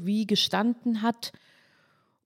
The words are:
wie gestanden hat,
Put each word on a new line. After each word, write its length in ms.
wie 220
gestanden 760
hat, 300